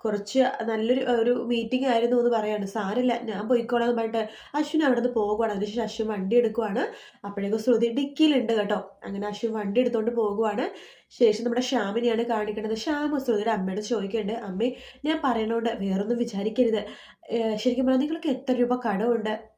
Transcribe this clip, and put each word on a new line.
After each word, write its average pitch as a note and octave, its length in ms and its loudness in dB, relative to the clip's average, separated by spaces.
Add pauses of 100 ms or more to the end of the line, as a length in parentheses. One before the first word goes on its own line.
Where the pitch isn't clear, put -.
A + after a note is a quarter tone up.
കുറച്ച് G#3 420 0 (220)
നല്ലൊരു, A3+ 480 2
ഒരു A#3+ 220 4 (100)
മീറ്റിംഗ് A#3+ 440 0
ആയിരുന്നു" A#3+ 300 4
എന്ന് A#3+ 140 4
പറയാണ്. G#3+ 340 0
"സാരമില്ല, A3 480 0 (100)
ഞാൻ G#3 240 -6
പോയിക്കോളാം" A#3 400 2
എന്ന് A#3 120 0
പറഞ്ഞിട്ട് A3+ 220 -2 (320)
അശ്വിൻ D4+ 280 0
അവിടെ B3+ 180 4
നിന്ന് A#3+ 140 0
പോകുവാണ്. G#3+ 380 0
അതിനുശേഷം G#3 320 -2
അശ്വിൻ G#3+ 240 -4
വണ്ടി G3 280 -2
എടുക്കുവാണ്. A3 460 2 (420)
അപ്പോഴേക്കും G3+ 360 -2
ശ്രുതി A#3 320 4
ഡിക്കിയിലുണ്ട് C#4 600 2
കേട്ടോ. G#3 260 0 (240)
അങ്ങനെ G3 240 -6
അശ്വിൻ G#3 260 -4
വണ്ടി G#3 280 0
എടുത്തുകൊണ്ട് A#3 340 2
പോകുവാണ്. G#3+ 520 0 (480)
ശേഷം A3+ 300 4
നമ്മുടെ A#3+ 200 0
ശ്യാമിനെയാണ് A#3 600 0
കാണിക്കുന്നത്. G#3+ 520 -2
ശ്യാം D4 420 -2
ശ്രുതിയുടെ A3+ 340 0
അമ്മയോട് F#3+ 300 -2
ചോദിക്കുന്നുണ്ട്, G#3+ 600 -2
"അമ്മേ, G3+ 260 -2 (360)
ഞാൻ D#4 160 0
പറയണോണ്ട് A3+ 580 0
വേറൊന്നും G3 420 0
വിചാരിക്കരുത്. A3 640 0 (460)
ഏ, A3+ 120 0 (160)
ശരിക്കും B3 300 0
പറഞ്ഞാൽ C4 160 4
നിങ്ങൾക്ക് D#4+ 280 -2
എത്ര B3+ 240 0
രൂപ A#3+ 260 2
കടമുണ്ട്? G#3+ 540 0 (240)